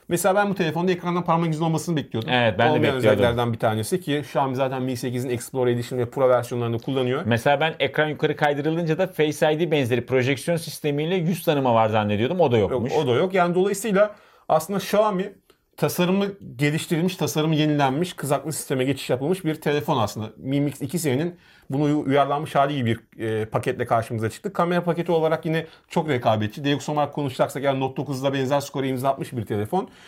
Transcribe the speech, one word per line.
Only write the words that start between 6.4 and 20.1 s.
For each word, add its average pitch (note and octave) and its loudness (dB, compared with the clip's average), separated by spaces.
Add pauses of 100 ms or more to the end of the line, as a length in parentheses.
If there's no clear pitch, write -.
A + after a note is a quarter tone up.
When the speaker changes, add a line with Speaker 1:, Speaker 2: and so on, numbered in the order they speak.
Speaker 1:
kullanıyor. C3 -2
Speaker 2:
Mesela A#2+ 4
ben D#3+ 0
ekran D3+ 0
yukarı D3 -2
kaydırılınca D#3 0
da F#3+ 0
Face D#3 0
I D#3 -4
D E3+ 0
benzeri B2 0
projeksiyon C3 0
sistemiyle D#3 -4
yüz E3+ -2
tanıma C3+ 2
var A2 4
zannediyordum. G#2+ 2
O C#3 4
da A#2 4
yokmuş. B2 0
Speaker 1:
Yok, D#3 2
o - 0
da B2+ 2
yok. F3+ 2
Yani F3 2
dolayısıyla G3+ 2 (340)
aslında D#3+ 0
Xiaomi G3+ 0 (440)
tasarımı F3+ 2 (300)
geliştirilmiş, D#3 0
tasarımı D#3 0
yenilenmiş, D3+ 2
kızaklı C#3+ -2
sisteme C3+ -2
geçiş C3+ -2
yapılmış D3 -2
bir D#3 0
telefon D3 -2
aslında. G#2+ -2 (100)